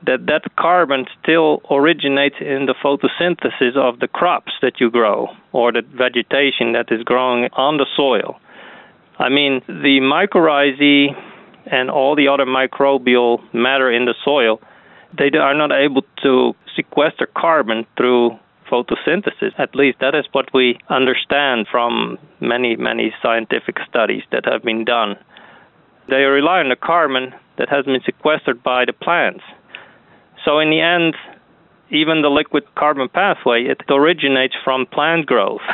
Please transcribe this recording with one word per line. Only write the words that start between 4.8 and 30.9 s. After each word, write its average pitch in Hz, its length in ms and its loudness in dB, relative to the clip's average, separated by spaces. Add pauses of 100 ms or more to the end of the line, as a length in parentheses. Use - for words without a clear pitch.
you 120 100 2
grow 113 380 2 (240)
or 120 200 2
the 117 100 -2
vegetation 123 920 -2
that 117 180 -2
is 117 120 -2
growing 123 500 0
on 143 240 0
the 139 80 2 (100)
soil. 131 440 0 (800)
I 127 100 0
mean, 139 380 0
the 143 340 2
mycorrhizae 143 1120 2 (560)
and 131 200 -2
all 143 240 2
the 143 140 2
other 139 160 2
microbial 127 960 2 (120)
matter 131 380 0
in 120 140 0
the 120 100 -2 (100)
soil, 120 340 2 (560)
they 143 220 2
are 143 160 2
not 151 180 0
able 139 320 2 (200)
to 127 320 4 (200)
sequester - 520 -2 (100)
carbon 113 480 0 (100)
through 120 440 2 (320)
photosynthesis. 123 840 -4
At 135 160 -4
least 127 260 2
that 135 140 0
is 151 180 -2
what - 220 -2
we 127 240 2 (120)
understand 131 840 0
from 120 480 -2 (200)
many, 120 360 -2
many 117 440 -4
scientific 117 580 -2 (120)
studies 107 320 -2 (100)
that 120 140 -4
have 117 180 -2
been 113 220 -4
done. 113 300 -2 (920)
They 135 100 0
rely 139 420 2
on 147 100 -2
the 127 60 0
carbon 135 580 -2 (240)
that 127 120 -4
has 143 160 -2
been 131 200 0
sequestered 147 560 -2
by 127 240 0
the 120 80 -4
plants. 135 500 -2 (1000)
So 151 140 2
in 156 100 0
the 156 120 0
end, 165 340 0 (720)